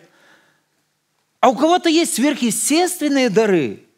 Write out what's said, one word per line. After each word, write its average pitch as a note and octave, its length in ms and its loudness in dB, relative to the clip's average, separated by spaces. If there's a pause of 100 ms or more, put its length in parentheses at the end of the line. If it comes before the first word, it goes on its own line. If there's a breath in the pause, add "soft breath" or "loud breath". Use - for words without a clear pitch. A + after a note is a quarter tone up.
(1400 soft breath)
А A#3 80 4
у B3 80 0
кого-то E4 320 0
есть D#4+ 260 0
сверхъестественные C#4 1160 -2
дары. F3 500 0 (180)